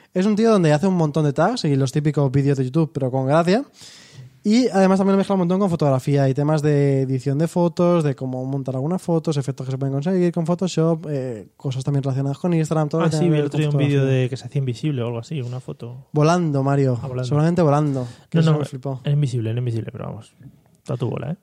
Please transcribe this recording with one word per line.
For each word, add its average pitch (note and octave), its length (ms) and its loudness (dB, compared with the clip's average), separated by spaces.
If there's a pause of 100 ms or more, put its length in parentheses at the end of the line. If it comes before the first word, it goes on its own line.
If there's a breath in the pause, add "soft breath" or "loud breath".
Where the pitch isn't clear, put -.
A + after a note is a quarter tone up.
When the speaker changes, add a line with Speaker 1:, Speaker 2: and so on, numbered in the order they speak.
(140 loud breath)
Speaker 1:
Es F#3 120 0
un G#3+ 100 2
tío A3+ 140 4
donde F3 240 4
hace D3+ 120 2
un F#3+ 80 2
montón D#3+ 300 2
de D3 80 2
tags F3+ 320 0
y C#3+ 100 2
los C3+ 160 2
típicos D3 400 0
vídeos C#3 280 2
de C3+ 80 0
YouTube, D3+ 260 0
pero C3 180 -2
con C3 160 -2
gracia. F3 380 2 (800 loud breath)
Y A3+ 240 4
además F#3+ 300 4
también G3 160 2
lo G3 40 4
mezcla G3 180 0
un - 20 2
montón F3+ 220 2
con G3+ 100 0
fotografía C#3+ 580 2
y C3 60 0
temas D3 280 0
de C#3+ 400 2
edición C3+ 360 -2
de E3 100 0
fotos, F3 560 2
de C#3 100 0
cómo B2+ 300 -6
montar C3+ 300 -4
algunas D3+ 260 -4
fotos, E3 380 -2
efectos C3+ 280 -6
que C3 40 -6
se C3 80 -4
pueden C#3 160 -2
conseguir F3 380 0
con E3 120 -2
Photoshop, E3 640 0
eh, B2+ 480 -6
cosas C3 280 -6
también C#3+ 180 0
relacionadas C#3 360 -2
con F3+ 140 -2
Instagram, D#3+ 380 0
todo E3 120 0
lo E3 40 2
Speaker 2:
Ah, D#3+ 40 2
Speaker 1:
que D#3 60 -2
Speaker 2:
sí, D3+ 40 2
Speaker 1:
tenga F3 80 2
que D#3 40 4
Speaker 2:
vi D3+ 60 2
el D3 40 2
Speaker 1:
ver D3 40 0
Speaker 2:
otro D3 140 -4
día D3+ 80 0
Speaker 1:
con D3 80 0
Speaker 2:
un - 100 2
vídeo C#3+ 140 2
Speaker 1:
fotografía. C3 220 2
Speaker 2:
de B2 60 -2
que B2+ 80 -8
se - 100 -12
hacía C#3+ 120 -6
invisible C3+ 440 -4
o A2+ 40 -4
algo A#2 140 -6
así, D3 200 -10
una B2 200 -8
foto. B2+ 520 -16
Speaker 1:
Volando, D3+ 500 2
Mario. C3+ 380 2
Speaker 2:
Ah, C#3 60 -10
volando. B2+ 220 -6
Speaker 1:
Seguramente E3 340 2
volando. C#3+ 440 2 (220 loud breath)
Que - 100 -2
Speaker 2:
No, D#3+ 40 4
Speaker 1:
eso D#3+ 100 4
Speaker 2:
no, D3+ 60 2
Speaker 1:
me C#3+ 80 -2
flipó. C3+ 380 -10
Speaker 2:
era D3 100 0
invisible, B2 360 0
era A#2 100 -4
invisible, A2+ 320 -6
pero - 140 -10
vamos. G#2 280 -14 (480)
Toda B2 160 -6
tu A#2+ 100 -4
bola, - 220 -6
¿eh? F#3 120 -6